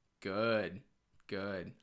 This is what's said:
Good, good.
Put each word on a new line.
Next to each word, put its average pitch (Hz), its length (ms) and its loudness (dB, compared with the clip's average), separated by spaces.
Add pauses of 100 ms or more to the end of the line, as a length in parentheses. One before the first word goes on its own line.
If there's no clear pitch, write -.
(220)
Good, 104 600 2 (460)
good. 98 440 -4 (120)